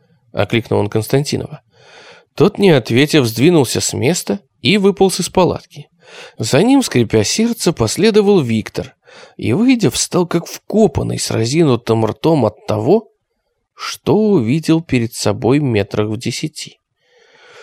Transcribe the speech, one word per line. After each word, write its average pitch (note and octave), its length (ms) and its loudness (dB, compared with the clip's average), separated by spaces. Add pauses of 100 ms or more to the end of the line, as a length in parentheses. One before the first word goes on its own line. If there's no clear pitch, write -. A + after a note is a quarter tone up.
(320)
окликнул G#2+ 480 -2
он G#2 80 -2
Константинова. C3+ 720 -4 (720)
Тот, - 240 0
не G3 120 4
ответив, C#3 540 2
сдвинулся A#2+ 560 2
с - 120 -4
места D#3 480 -2 (200)
и F#3+ 180 2
выполз F#3+ 420 0
из F3 80 -4
палатки. - 600 -4 (500)
За B2 240 0
ним, C4 200 4
скрипя A2 400 0
сердце, A3 500 -2
последовал G3 680 2
Виктор A2+ 560 -4 (400)
и, G#2+ 160 -2
выйдя, A3 380 2
встал - 360 -2
как E3+ 200 -4
вкопанный B2+ 760 -2
с - 100 -6
разинутым A2+ 720 0
ртом C3+ 400 0
от - 220 -4
того, A#2+ 440 0 (640)
что - 420 -4
увидел E3 640 0
перед A#2 320 -2
собой A2+ 460 0
метрах G#2+ 480 -2
в A2 100 -6
десяти. - 640 -10 (840)